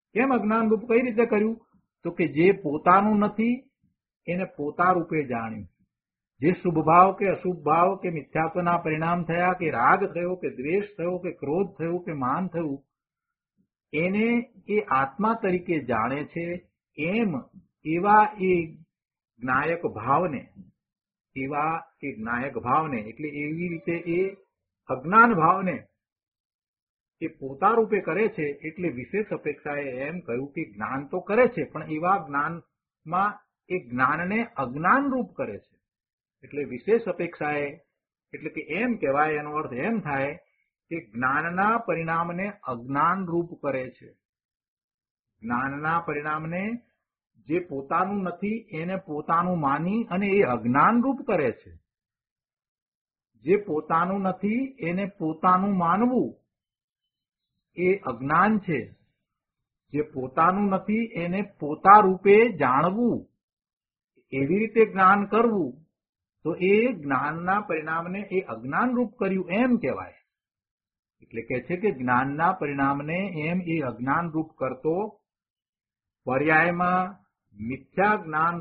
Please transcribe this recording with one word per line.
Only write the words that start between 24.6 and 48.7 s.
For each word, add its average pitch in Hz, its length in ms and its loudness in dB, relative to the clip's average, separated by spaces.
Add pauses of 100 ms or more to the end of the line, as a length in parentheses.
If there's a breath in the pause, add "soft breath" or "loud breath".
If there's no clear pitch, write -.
અજ્ઞાન 190 440 6
ભાવને 180 440 2 (1400)
એ 160 80 -4
પોતા 175 460 -2
રૂપે 214 260 2
કરે 180 280 0
છે. 156 160 -6 (180)
એટલે 165 280 -6
વિશેષ 170 460 -6
અપેક્ષાએ 143 500 -8 (120)
એમ 151 220 -8
કહ્યું 131 320 -6
કે 160 120 -6
જ્ઞાન 110 440 -8
તો 185 100 -4
કરે 220 300 2
છે, 160 160 -6
પણ 156 260 -10
એવા 175 340 0
જ્ઞાનમાં 165 1120 -6 (320)
એ 180 100 -2
જ્ઞાનને 147 600 -2 (160)
અજ્ઞાન 160 560 0
રૂપ 247 220 -2
કરે 110 260 -8
છે. - 160 -20 (640)
એટલે 143 240 -10
વિશેષ 190 420 0
અપેક્ષાએ, 151 600 -4 (640)
એટલે 147 160 -10
કે 156 120 -10 (120)
એમ 233 240 -2
કહેવાય, 147 420 0
એનો 147 180 -8
અર્થ 139 220 -6
એમ 214 220 -2
થાય 143 380 -4 (520)
કે 170 140 -6
જ્ઞાનના 170 800 0
પરિણામને 170 640 -2 (160)
અજ્ઞાન 139 640 0
રૂપ 170 240 -2 (120)
કરે 135 300 -4
છે. - 180 -20 (1300)
જ્ઞાનના 139 600 -4
પરિણામને 156 600 -6 (840)
જે 156 140 0
પોતાનું 175 640 -4
નથી 202 480 -6